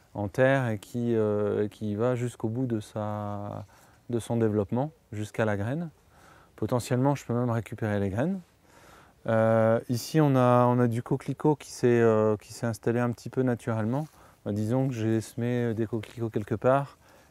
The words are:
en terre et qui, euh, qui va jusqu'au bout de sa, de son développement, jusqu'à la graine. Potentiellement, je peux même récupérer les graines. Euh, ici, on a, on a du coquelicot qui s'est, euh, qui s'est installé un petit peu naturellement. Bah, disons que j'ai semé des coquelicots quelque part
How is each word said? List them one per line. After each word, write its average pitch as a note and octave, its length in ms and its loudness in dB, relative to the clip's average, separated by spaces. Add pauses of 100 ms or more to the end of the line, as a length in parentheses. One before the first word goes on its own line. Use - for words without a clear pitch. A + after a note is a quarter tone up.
(160)
en G#2 120 -4
terre C3 420 2
et G#2+ 100 -2
qui, A#2+ 360 -4
euh, G#2 520 0
qui G#2+ 260 -6
va A#2+ 220 0
jusqu'au A#2+ 340 -6
bout B2 160 -4
de A#2 140 -4
sa, G#2 880 -8 (440)
de A#2+ 80 -2
son A#2 200 -4
développement, A2+ 520 0 (220)
jusqu'à G#2+ 340 -4
la G#2 100 0
graine. C#3 360 -4 (640)
Potentiellement, B2+ 580 0
je - 120 -8
peux A#2 100 -4
même B2 160 0
récupérer G#2+ 480 -4
les G2+ 100 0
graines. D3+ 300 -2 (880)
Euh, A2+ 520 4 (100)
ici, B2 300 0
on C#3+ 160 4
a, B2 300 6
on B2 140 4
a B2 80 4
du A#2 160 -2
coquelicot C#3+ 540 0
qui - 120 -20
s'est, A#2+ 320 2
euh, G#2+ 360 4
qui - 160 -16
s'est - 120 -8
installé A#2 340 -2
un A#2+ 120 0
petit - 180 -10
peu C3 140 -2
naturellement. A#2+ 600 -2 (400)
Bah, G#2 60 -4
disons A2 360 0
que C3 80 -4
j'ai A2 260 0
semé A#2+ 540 -4
des A2+ 100 -2
coquelicots A2+ 460 -8
quelque A2 240 -4
part C3+ 420 2 (340)